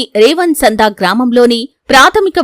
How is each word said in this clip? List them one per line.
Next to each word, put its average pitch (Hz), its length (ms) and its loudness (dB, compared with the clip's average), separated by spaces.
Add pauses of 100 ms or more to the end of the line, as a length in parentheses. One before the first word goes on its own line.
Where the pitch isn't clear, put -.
(220)
రేవన్సందా 269 640 0 (120)
గ్రామంలోని 240 600 0 (320)
ప్రాథమిక 359 520 2